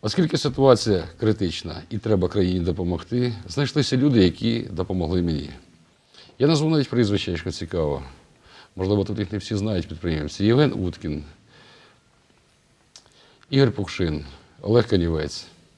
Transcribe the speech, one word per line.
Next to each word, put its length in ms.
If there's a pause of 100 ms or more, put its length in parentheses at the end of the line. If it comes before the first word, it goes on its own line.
Оскільки 380
ситуація 640 (160)
критична 680
і 80
треба 300
країні 320
допомогти, 760 (140)
знайшлися 480
люди, 280
які 360
допомогли 600
мені. 280 (880)
Я 80
назву 240
навіть 200
прізвища, 400
якщо 200
цікаво. 520 (760)
Можливо, 280
тут 140
їх 140
не 60
всі 180
знають, 320
підприємці. 560
Євген 280
Уткін, 520 (2250)
Ігор 220
Пукшин, 520 (380)
Олег 260
Канівець 580 (320)